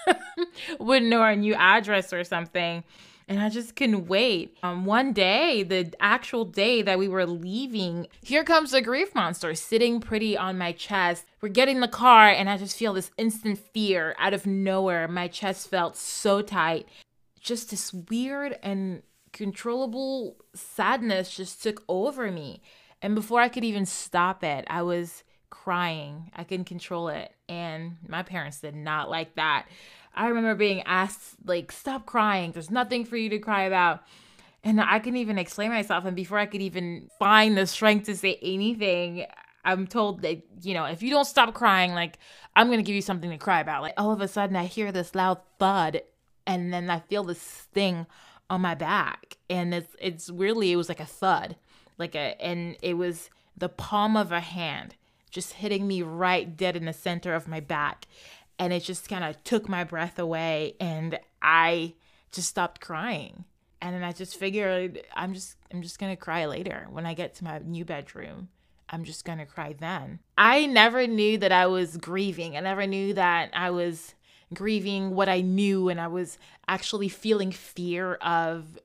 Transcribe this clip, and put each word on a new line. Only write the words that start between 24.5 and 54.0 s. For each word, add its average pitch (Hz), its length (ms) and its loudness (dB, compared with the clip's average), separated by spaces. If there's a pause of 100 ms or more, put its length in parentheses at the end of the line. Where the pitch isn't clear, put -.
I 170 140 -2
was 175 400 -2 (280)
crying. 165 840 -6
I 170 100 -12
couldn't 185 200 -6
control 170 440 -6
it. 156 240 -8 (160)
And 170 480 -10 (120)
my 165 140 -6
parents 160 380 -10
did 147 140 -12
not 151 360 -4
like 165 240 -6
that. 156 320 2 (480)
I 220 140 0
remember 226 260 2
being 202 280 2
asked, - 640 -4
like, 175 260 -2
"Stop - 360 -8
crying. 202 460 0
There's 165 180 -10
nothing 247 340 0
for 233 120 -8
you 220 140 -2
to 214 80 -2
cry 208 240 0
about." 180 400 2 (640)
And 214 160 4
I 208 180 4
couldn't 240 200 -4
even 214 200 -2
explain 202 320 -4
myself. 208 340 -2
And 185 120 -4
before 185 220 -4
I 208 80 2
could 208 160 -6
even 175 460 -6 (100)
find 214 380 8
the 190 100 4
strength 214 400 4
to 202 100 -4
say 185 260 -2
anything, 185 840 -2 (380)
I'm 185 220 0
told 208 360 -2
that, 165 200 -2 (200)
you 185 120 -4
know, 160 100 -2
"If 165 180 -6
you 247 80 -2
don't 285 140 4
stop 240 300 2
crying, 185 400 2
like, 170 240 -6 (380)
I'm 233 140 8
gonna 226 120 2
give 202 120 -2
you 196 80 0
something 175 280 -6
to 156 80 -10
cry 175 220 2
about." 151 220 -4
Like, 156 140 -6
all 208 160 0
of 202 80 -2
a 196 80 -2
sudden, 190 280 -2
I 180 100 -2
hear 208 260 -6
this 180 220 -4
loud 185 260 0 (180)
thud, 185 440 2 (440)
and 180 260 -2
then 175 180 -4
I 170 100 -2
feel 202 240 -4
this 175 160 -8
sting 180 640 -4 (420)
on 185 120 -2
my 175 140 0
back. 165 640 -2 (120)
And 175 240 -2
it's, 170 280 -6
it's 170 300 -8
weirdly, 190 420 0
it 175 40 2
was 170 120 -2
like 170 120 -8
a 151 60 -12
thud, - 500 -2 (420)
like 165 160 -8
a, 147 280 -4
and 170 400 -6
it 180 120 -2
was 175 360 -4 (260)
the 180 120 -4
palm 208 480 0